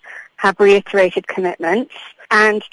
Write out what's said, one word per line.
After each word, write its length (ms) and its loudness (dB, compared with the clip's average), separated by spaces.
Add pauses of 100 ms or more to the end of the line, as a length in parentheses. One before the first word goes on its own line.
(380)
have 220 -2
reiterated 680 2
commitments. 640 -4 (380)
And 420 2